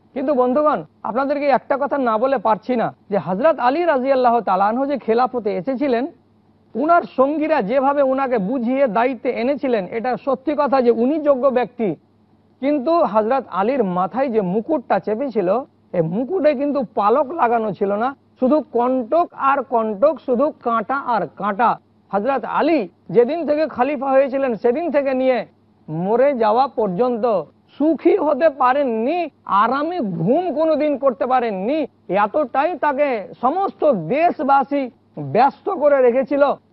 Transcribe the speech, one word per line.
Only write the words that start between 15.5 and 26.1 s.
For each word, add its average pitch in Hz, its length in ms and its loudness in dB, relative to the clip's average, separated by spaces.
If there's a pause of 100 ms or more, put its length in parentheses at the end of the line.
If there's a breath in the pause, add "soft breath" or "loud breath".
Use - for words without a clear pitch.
এই 180 80 0
মুকুটে 262 520 0
কিন্তু 277 300 -2 (120)
পালক 247 360 2
লাগানো 233 420 0
ছিল 202 220 -2
না, 247 200 -4 (240)
শুধু 262 220 2 (100)
কণ্টক 254 600 0
আর 269 320 0
কণ্টক, 226 640 0
শুধু 262 280 0 (100)
কাঁটা 226 320 -2
আর 226 400 -2
কাঁটা। 202 420 0 (320)
হযরত 214 360 -2
আলী 214 420 0 (220)
যেদিন 247 380 2
থেকে 302 200 0
খলিফা 262 420 -2
হয়েছিলেন, 269 460 2
সেদিন 262 360 0
থেকে 277 220 0
নিয়ে 254 320 0 (440)
মরে 214 440 2